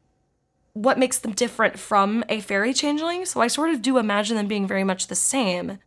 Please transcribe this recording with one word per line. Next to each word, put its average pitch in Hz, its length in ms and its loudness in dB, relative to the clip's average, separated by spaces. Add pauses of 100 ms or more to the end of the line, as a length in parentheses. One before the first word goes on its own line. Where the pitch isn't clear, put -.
(720)
what 226 260 2
makes 254 220 2
them 226 100 -6
different 226 480 0
from 208 500 2
a 220 120 -2
fairy 208 340 0
changeling. 320 520 0
So 247 140 -4
I 233 60 4
sort 294 240 0
of 285 100 0
do 254 180 2
imagine 214 380 0
them 208 120 0
being 202 180 0
very 190 160 0
much 190 240 -2
the - 80 -8
same, 196 720 -2